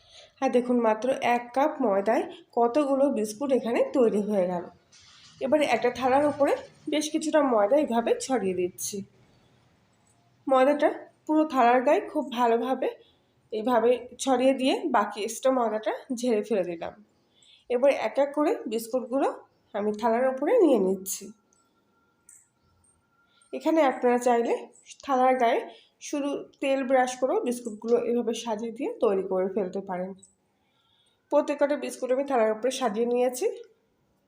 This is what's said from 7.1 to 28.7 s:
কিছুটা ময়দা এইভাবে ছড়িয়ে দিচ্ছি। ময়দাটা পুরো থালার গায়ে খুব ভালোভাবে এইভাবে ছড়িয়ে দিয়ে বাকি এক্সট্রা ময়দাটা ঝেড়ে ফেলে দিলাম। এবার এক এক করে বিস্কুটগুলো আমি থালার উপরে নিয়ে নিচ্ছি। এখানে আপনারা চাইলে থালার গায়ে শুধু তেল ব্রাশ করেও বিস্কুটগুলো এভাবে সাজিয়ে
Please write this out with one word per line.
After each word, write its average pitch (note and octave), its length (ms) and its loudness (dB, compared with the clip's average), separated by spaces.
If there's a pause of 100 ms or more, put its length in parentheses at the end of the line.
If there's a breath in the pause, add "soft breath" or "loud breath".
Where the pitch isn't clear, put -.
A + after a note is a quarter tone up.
কিছুটা D#4 260 0 (120)
ময়দা G#3 300 4
এইভাবে A#3 280 0 (140)
ছড়িয়ে G3 360 -2
দিচ্ছি। F3+ 360 -6 (1500)
ময়দাটা C#4+ 420 4 (380)
পুরো D#4 160 4 (120)
থালার B3 320 6
গায়ে E4+ 160 4 (100)
খুব D4 120 -2 (140)
ভালোভাবে B3+ 500 0 (640 soft breath)
এইভাবে A3+ 380 2 (320)
ছড়িয়ে C4 380 4
দিয়ে C#4 140 2 (220)
বাকি G#3+ 300 0
এক্সট্রা A3+ 320 0
ময়দাটা A3 340 -2 (260)
ঝেড়ে A#3+ 300 0
ফেলে G3 220 0
দিলাম। E3+ 240 -10 (760 soft breath)
এবার B3 200 4 (180)
এক A3 160 -6
এক C#4+ 120 -4
করে D4+ 160 2 (200)
বিস্কুটগুলো A#3 560 -2 (460)
আমি G#3 160 -2 (100)
থালার A#3+ 320 0
উপরে D4 200 0 (120)
নিয়ে C4+ 220 6
নিচ্ছি। F#3+ 380 -4 (2250 soft breath)
এখানে D#4+ 280 0 (100)
আপনারা B3 360 2
চাইলে A#3+ 260 2 (520)
থালার C4 380 4
গায়ে B3+ 180 2 (480 loud breath)
শুধু C#4+ 220 -4 (320)
তেল C4+ 260 0
ব্রাশ B3+ 320 4
করেও C#4+ 260 0
বিস্কুটগুলো A#3 500 -2 (140)
এভাবে A#3+ 220 -2 (100)
সাজিয়ে A#3 340 -6